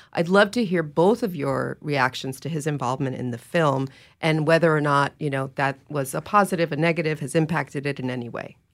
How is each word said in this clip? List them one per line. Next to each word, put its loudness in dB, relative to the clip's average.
I'd -2
love 4
to -2
hear 0
both 2
of -4
your -4
reactions -2
to -8
his -6
involvement -2
in -6
the -6
film 0
and 0
whether 6
or 2
not, 2
you -4
know, -4
that -2
was -4
a -4
positive, 2
a -4
negative, 0
has -4
impacted 0
it -4
in -2
any -6
way. -10